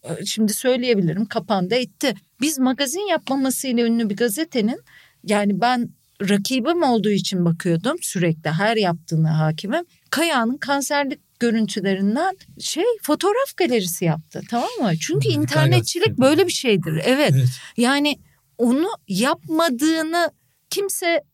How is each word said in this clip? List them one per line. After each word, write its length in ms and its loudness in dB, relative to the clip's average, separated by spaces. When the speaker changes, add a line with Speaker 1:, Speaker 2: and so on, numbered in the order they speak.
Speaker 1:
e, 220 -8
şimdi 280 -2
söyleyebilirim, 720 0
kapandı 500 -2
etti. 380 -2
Biz 180 -2
magazin 500 -2
yapmamasıyla 760 0
ünlü 240 0
bir 80 -4
gazetenin, 640 -2
yani 380 0
ben 280 0
rakibim 540 0
olduğu 260 2
için 360 0
bakıyordum 560 0
sürekli, 480 -2
her 280 0
yaptığına 640 0
hakimim. 440 -2
Kaya'nın 480 0
kanserlik 840 -4
görüntülerinden 1000 0
şey, 240 -4
fotoğraf 540 0
galerisi 480 0
yaptı, 440 -2
tamam 200 -2
mı? 100 2
Çünkü 280 0
Speaker 2:
Radikal 120 0
Speaker 1:
internetçilik 680 2
Speaker 2:
gazete. 140 0
Speaker 1:
böyle 260 6
bir 60 -2
şeydir. 500 0
Evet. 320 2
Speaker 2:
Evet. 120 4
Speaker 1:
Yani 420 2
onu 300 2
yapmadığını 1200 0
kimse 540 -2